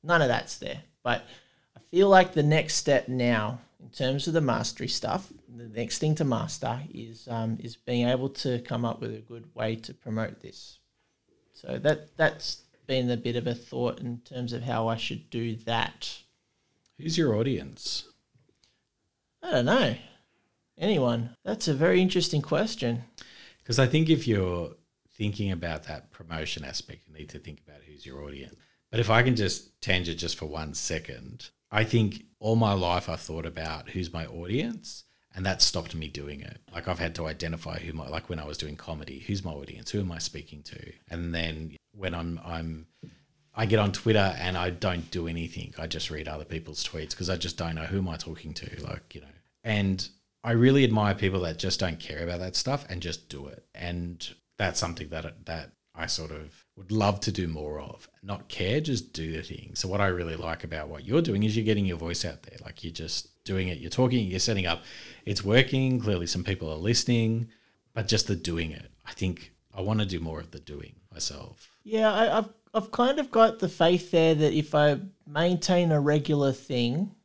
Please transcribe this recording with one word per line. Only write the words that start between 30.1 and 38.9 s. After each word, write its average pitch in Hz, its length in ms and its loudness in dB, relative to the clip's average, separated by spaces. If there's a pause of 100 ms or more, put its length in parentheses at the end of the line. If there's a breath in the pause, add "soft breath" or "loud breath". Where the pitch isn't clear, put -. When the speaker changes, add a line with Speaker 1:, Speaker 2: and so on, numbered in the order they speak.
Speaker 2:
just 82 180 -4
for 82 80 -8
one 76 300 -8
second, - 720 -8 (220)
I 107 120 2
think 110 420 2 (140)
all 110 160 2
my 110 180 4
life 87 360 0
I've 80 100 -6
thought 80 280 -8
about 78 420 -8
who's 90 240 -6
my 82 140 -6
audience, 123 760 -6 (300)
and 95 140 -6
that 92 160 2
stopped - 320 0
me 78 140 -6
doing 71 320 -10
it. - 180 -14 (120)
Like, 85 160 -8
I've 85 120 -2
had 82 160 -4
to 82 100 -4
identify 82 540 -6
who 82 140 -8
my, 76 140 -8
like, 80 220 -8
when 85 80 -6
I 76 80 -8
was 73 100 -10
doing 76 200 -8
comedy, 73 420 -12